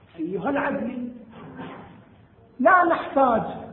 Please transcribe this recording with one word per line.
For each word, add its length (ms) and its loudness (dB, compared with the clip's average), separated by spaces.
"أيها 320 -6
العدل، 600 -4
لا 240 6
نحتاج 580 2